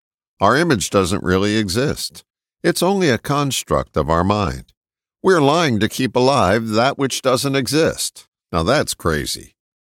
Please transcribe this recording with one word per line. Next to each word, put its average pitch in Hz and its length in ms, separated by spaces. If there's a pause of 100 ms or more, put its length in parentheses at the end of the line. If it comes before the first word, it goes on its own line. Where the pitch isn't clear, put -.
(420)
Our 107 160
image 147 320
doesn't 95 340
really 95 340
exist. 110 680 (400)
It's 170 180
only 185 300
a 110 80
construct 135 760
of 76 140
our 82 140
mind. 90 500 (480)
We're 185 180
lying 143 420
to 107 60
keep 127 280
alive 117 540
that 117 280
which 135 240
doesn't 135 340
exist. 135 720 (240)
Now 82 120
that's 123 320
crazy. - 580 (340)